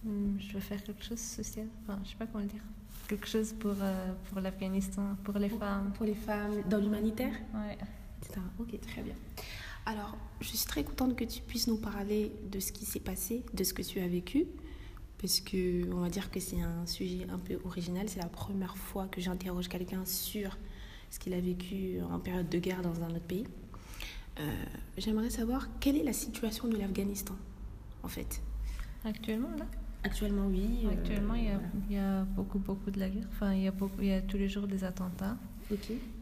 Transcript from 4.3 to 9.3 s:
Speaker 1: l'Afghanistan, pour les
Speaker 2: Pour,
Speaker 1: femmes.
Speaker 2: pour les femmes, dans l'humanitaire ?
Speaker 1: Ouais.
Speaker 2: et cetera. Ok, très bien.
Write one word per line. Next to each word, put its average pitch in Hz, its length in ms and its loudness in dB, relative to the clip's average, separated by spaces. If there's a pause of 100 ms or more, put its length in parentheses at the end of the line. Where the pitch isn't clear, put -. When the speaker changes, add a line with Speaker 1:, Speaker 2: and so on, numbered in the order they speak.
Speaker 1:
l'Afghanistan, 190 840 0
pour 202 140 0
les 202 100 6
Speaker 2:
Pour, 208 120 0
Speaker 1:
femmes. 202 360 2
Speaker 2:
pour 226 100 2
les 214 80 4
femmes, 208 380 0 (180)
dans 208 80 8
l'humanitaire ? 214 540 4 (220)
Speaker 1:
Ouais. 107 260 -2
Speaker 2:
et - 460 -10
cetera. - 180 -4 (160)
Ok, 226 220 -4
très - 200 -6
bien. - 120 -4 (720)